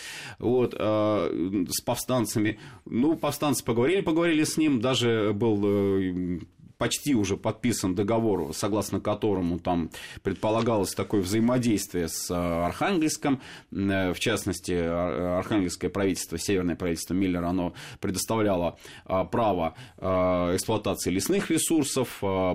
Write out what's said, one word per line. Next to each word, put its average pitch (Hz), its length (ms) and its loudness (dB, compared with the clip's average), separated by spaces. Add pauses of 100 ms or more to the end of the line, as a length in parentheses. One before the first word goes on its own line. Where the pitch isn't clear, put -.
(380)
вот, 123 380 2
э, 104 920 0
с - 100 -4
повстанцами. 113 800 0 (260)
Ну, 147 320 2
повстанцы 147 480 -2
поговорили, 131 380 2
поговорили 160 420 2
с 151 140 -4
ним, 147 220 4
даже 117 520 2
был, 104 320 2
э, 95 760 2 (380)
почти 127 380 0
уже 98 200 0
подписан 101 600 -2
договор, 101 580 0
согласно 101 460 -2
которому 95 580 0
там 85 320 0 (320)
предполагалось 110 720 0
такое 104 280 0
взаимодействие 110 840 2
с, - 240 -6
э, 90 40 -2
Архангельском. 131 1040 0 (320)
Э, 95 400 0
в - 80 -6
частности, 98 540 -2
ар-, 87 640 0
архангельское 92 520 -2
правительство, 92 480 -2
северное 87 380 0
правительство 85 380 -4
Миллера, 90 340 0
оно 87 260 -2 (240)
предоставляло, 95 800 0 (280)
э, 92 220 2
право, 92 460 2 (240)
э, - 80 -4 (480)
эксплуатации 95 560 -2
лесных 170 400 0
ресурсов, 151 720 0
э, 95 320 2